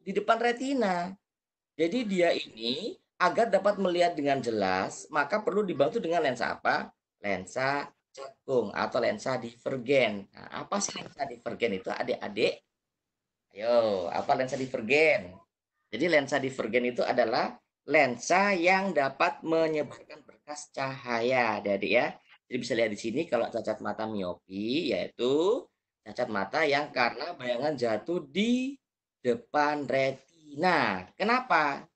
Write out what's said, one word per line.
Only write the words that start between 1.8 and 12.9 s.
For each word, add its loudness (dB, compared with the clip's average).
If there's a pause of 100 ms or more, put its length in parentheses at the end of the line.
dia 4
ini -4 (260)
agar 4
dapat 2
melihat 2
dengan 2
jelas, 0
maka 0
perlu 0
dibantu 0
dengan 0
lensa -2
apa? 0 (320)
Lensa -2 (240)
cekung -4
atau -2
lensa -2
divergen. 0
Nah, -12
apa -2
sih -6
lensa -10
divergen -4
itu, -6
adik-adik? -2 (960)